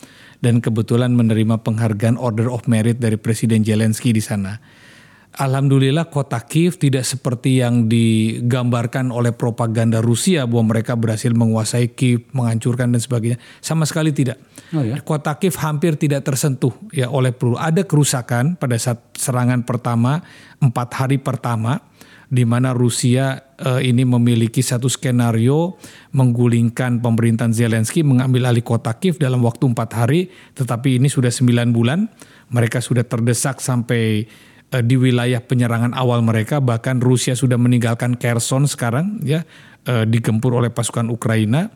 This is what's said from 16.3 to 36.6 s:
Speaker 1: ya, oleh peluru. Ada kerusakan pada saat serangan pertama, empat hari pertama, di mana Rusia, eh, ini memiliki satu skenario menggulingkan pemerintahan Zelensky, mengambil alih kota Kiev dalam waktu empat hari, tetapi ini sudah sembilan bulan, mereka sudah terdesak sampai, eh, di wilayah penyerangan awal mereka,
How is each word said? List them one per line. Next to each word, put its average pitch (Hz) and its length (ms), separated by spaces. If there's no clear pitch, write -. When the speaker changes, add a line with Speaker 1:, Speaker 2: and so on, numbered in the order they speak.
Speaker 1:
ya, 123 160
oleh 127 240
peluru. 120 260
Ada 165 300
kerusakan 143 720
pada 123 160
saat 117 260
serangan 123 480
pertama, 120 560
empat 123 400
hari 131 160
pertama, 123 640
di 127 160
mana 123 320
Rusia, 123 800
eh, 131 320
ini 123 160
memiliki 120 560
satu 123 320
skenario 123 880
menggulingkan 120 880
pemerintahan 113 560
Zelensky, 113 480
mengambil 127 480
alih 120 160
kota 117 320
Kiev 180 160
dalam 127 320
waktu - 160
empat 117 320
hari, 139 320
tetapi 123 400
ini 139 80
sudah 123 240
sembilan 120 400
bulan, 120 320
mereka 120 320
sudah 120 200
terdesak 120 560
sampai, 117 640
eh, 131 80
di 120 160
wilayah 123 480
penyerangan 120 480
awal 120 320
mereka, 113 400